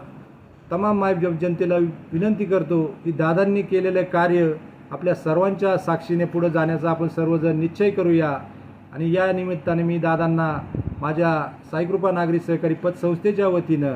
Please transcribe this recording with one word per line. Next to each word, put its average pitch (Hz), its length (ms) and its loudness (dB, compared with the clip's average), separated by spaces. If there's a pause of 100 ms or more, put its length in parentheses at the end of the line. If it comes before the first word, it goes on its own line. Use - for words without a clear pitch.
(720)
तमाम 202 280 0
माय 196 160 2
जन-, 170 260 0
जनतेला 175 340 0 (380)
विनंती 208 320 0
करतो 170 380 2 (200)
की 165 80 -2
दादांनी 180 500 2
केलेलं 185 420 0
कार्य 175 480 2 (400)
आपल्या - 240 -2
सर्वांच्या 185 640 2
साक्षीने 170 480 0
पुढं 170 220 0
जाण्याचा 160 420 0
आपण 165 180 0
सर्वजण 165 520 0
निश्चय 165 300 0
करूया. 170 480 2 (560)
आणि 160 220 -2
या 185 160 2
निमित्ताने 175 520 -2
मी 170 140 0
दादांना 165 600 0 (440)
माझ्या 156 440 0 (260)
साईकृपा 175 400 0
नागरी 170 280 0
सहकारी 165 340 0
पतसंस्थेच्या 175 760 0
वतीनं 160 480 0